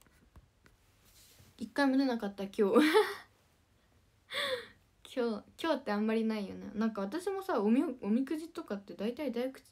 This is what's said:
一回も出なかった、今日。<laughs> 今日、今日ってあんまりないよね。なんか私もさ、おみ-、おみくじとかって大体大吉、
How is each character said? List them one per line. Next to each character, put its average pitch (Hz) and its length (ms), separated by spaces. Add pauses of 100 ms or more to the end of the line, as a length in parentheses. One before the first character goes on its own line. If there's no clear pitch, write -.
(1600)
一 226 120
回 285 140
も 262 120
出 277 80
な 240 120
か 220 100
っ 196 60
た、 196 120
今 196 80
日。 220 160
<laughs> 208 60 (2500)
今 233 220
日、 - 60 (180)
今 330 80
日 285 60
っ 262 40
て 214 120
あ 202 40
ん 214 80
ま 220 80
り 226 120
な 220 120
い 208 80
よ 185 100
ね。 185 180
な 214 140
ん 220 60
か 208 60
私 294 300
も 392 120
さ、 330 200
お 208 100
み-、 262 100 (200)
お 202 80
み 247 160
く 320 100
じ 320 140
と 320 160
か 208 100
っ 202 60
て - 140
大 233 200
体 285 160
大 247 220
吉、 - 180